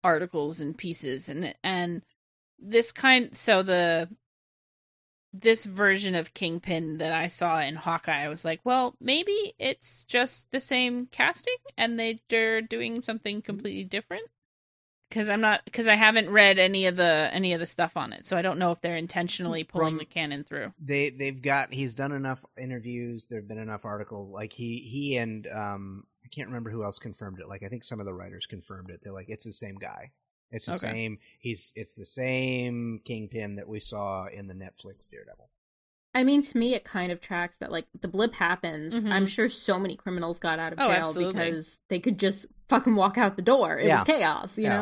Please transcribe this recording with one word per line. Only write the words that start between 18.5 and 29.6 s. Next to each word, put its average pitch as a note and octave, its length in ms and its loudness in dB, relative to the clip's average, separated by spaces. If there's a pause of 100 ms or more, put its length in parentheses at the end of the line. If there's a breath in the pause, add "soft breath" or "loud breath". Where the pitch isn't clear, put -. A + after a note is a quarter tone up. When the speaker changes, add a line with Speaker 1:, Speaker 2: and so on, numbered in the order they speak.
Speaker 1:
know F3+ 140 2
if E3 80 -4
they're E3+ 160 -2
intentionally F3 680 -2
pulling D#3+ 300 0
Speaker 2:
From D#3 60 -4
Speaker 1:
the D3 80 -8
canon D3 380 -4
through. C#3+ 360 -8
Speaker 2:
they, C#3+ 300 2
they've C3+ 300 -6
got, C#3 320 0
he's C3 220 -4
done C#3 160 -4
enough C3+ 340 -6 (160)
interviews, A#2+ 680 -8
there've G#2+ 200 -10
been A2 120 -10
enough G#2+ 260 -8
articles, G#2 460 -8
like, G#2+ 220 -10
he, A#2+ 260 -8
he C3+ 380 -4
and, A2 320 -4
um, G2 560 -8 (200)
I - 40 -20
can't C3+ 200 -12
remember A#2 220 -8
who A2+ 120 -6
else G2+ 160 -6
confirmed G2 400 -14
it. F#2+ 100 -16
Like, G2 140 -14
I G2 60 -12
think A#2 160 -10
some A2 160 -8
of G2+ 60 -8
the F#2+ 80 -8
writers F#2 320 -14
confirmed F#2 440 -16
it. E2+ 140 -18
They're G2 80 -14
like, F#2+ 160 -14
"It's G#2+ 160 -12
the G#2+ 80 -12
same G2 240 -12